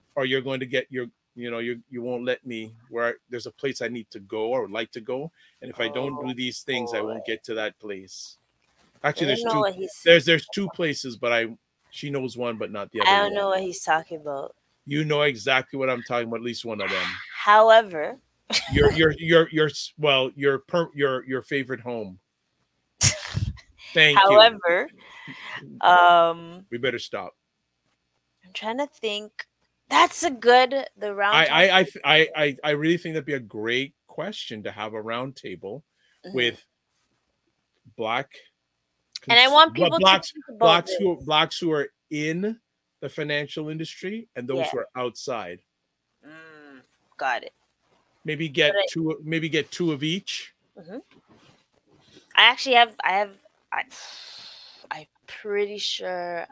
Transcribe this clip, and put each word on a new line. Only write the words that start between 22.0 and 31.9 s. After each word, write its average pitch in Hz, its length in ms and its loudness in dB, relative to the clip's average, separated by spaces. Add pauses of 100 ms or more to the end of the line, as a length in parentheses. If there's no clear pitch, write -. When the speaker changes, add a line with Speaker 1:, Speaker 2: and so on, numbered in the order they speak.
Speaker 2:
<laughs> - 0 - (920)
Speaker 1:
Thank 156 240 6
you. 196 60 10
Speaker 2:
However, 208 640 6 (920)
um, 175 880 4
Speaker 1:
We 120 80 -8
better 120 220 -4
stop. 101 340 -12 (1120)
Speaker 2:
I'm 185 80 -20
trying 220 260 -8
to 285 80 -4
think. 214 600 -10 (420)
That's - 340 2
a 330 80 0
good, 247 440 6 (220)
the 202 180 -8
round 202 220 2
Speaker 1:
I, 156 100 8
I, 180 320 6
I, 185 60 6
Speaker 2:
table. - 200 -8